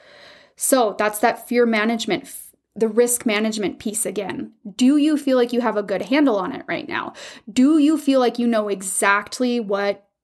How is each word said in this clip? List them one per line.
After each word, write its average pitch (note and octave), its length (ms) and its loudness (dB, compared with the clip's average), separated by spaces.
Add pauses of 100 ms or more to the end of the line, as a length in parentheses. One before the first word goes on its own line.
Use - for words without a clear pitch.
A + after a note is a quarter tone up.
(560)
So A#3 420 2
that's G#3+ 220 -2
that A#3 280 0
fear A#3+ 200 2
management, A3 560 -2
f-, - 320 -16 (200)
the A3+ 120 0
risk A#3+ 360 2
management G#3+ 540 -2
piece - 260 -6
again. G3 500 -8 (220)
Do C4+ 220 4
you D4+ 180 2
feel C4+ 220 2
like A#3+ 160 2
you A#3+ 80 0
have A3 160 0
a G#3 60 0
good F#3+ 180 -4
handle B3+ 360 2
on F3+ 160 -4
it - 140 -12
right - 200 -8
now? - 260 -6 (340)
Do C4 300 4
you D4 220 4
feel C4+ 200 2
like A#3+ 200 2
you A#3+ 80 0
know A3 200 0
exactly G#3 920 0
what G3+ 480 -2 (160)